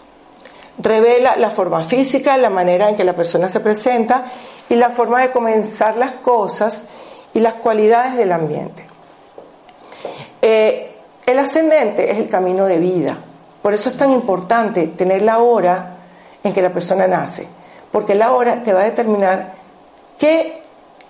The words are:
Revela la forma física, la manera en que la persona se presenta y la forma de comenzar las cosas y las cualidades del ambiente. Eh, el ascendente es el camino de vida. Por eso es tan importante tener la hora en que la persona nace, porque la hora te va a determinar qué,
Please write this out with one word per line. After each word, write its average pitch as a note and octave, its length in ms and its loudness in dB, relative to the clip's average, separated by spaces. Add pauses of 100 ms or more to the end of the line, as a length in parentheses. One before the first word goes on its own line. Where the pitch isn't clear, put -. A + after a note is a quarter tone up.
(760)
Revela A#3 600 2
la A3+ 120 2
forma E3+ 340 -2
física, C4+ 540 0
la A#3+ 140 2
manera F#3 380 2
en G#3+ 60 0
que G#3 100 0
la F3+ 80 2
persona F3 360 -2
se G#3 120 -2
presenta A#3 640 0 (440)
y A#3+ 60 2
la A#3+ 140 4
forma A#3+ 320 0
de B3+ 100 0
comenzar A3 640 0
las B3+ 160 -2
cosas A3 720 -2 (500)
y A3+ 60 0
las A3+ 160 2
cualidades A#3 600 2
del G3+ 140 0
ambiente. D3+ 540 -6 (1600)
Eh, A3 500 2 (340)
el B3+ 140 0
ascendente D4+ 720 2
es G3+ 60 -4
el A3 120 -4
camino F#3 360 0
de F#3 120 2
vida. E3+ 400 -2 (440)
Por G3+ 120 0
eso G#3 160 -2
es A#3+ 80 -10
tan C#4 140 2
importante G3+ 760 0
tener F#3+ 360 -2
la A3+ 160 2
hora F#3 580 0 (460)
en G3 100 -2
que G3 80 0
la F3+ 100 2
persona F#3 360 0
nace, F3 400 -4 (440)
porque G#3 220 -2
la A3 180 2
hora A#3+ 300 0
te A3+ 100 -2
va F#3 100 2
a G3+ 40 2
determinar G#3 680 -2 (680)
qué, D#4 420 0 (480)